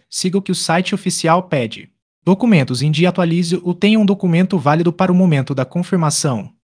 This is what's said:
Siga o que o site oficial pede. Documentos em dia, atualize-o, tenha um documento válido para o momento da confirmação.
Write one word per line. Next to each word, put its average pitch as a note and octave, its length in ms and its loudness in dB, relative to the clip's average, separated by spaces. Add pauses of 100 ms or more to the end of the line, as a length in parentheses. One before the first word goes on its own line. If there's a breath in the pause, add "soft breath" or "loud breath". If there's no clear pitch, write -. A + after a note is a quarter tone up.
Siga F#3 280 -4
o G3 40 0
que F#3+ 100 -6
o F3 40 -2
site F3+ 380 -2
oficial F3+ 500 0
pede. A2+ 460 -6 (340)
Documentos E3 600 2
em D3+ 80 0
dia, E3 180 2
atualize-o, F3 640 -2
tenha G#3 260 2
um G#3 60 4
documento F#3 540 0
válido E3 340 2
para F#3 180 0
o F3+ 40 4
momento D3 400 2
da B2+ 100 -2
confirmação. D#3 840 -2 (120)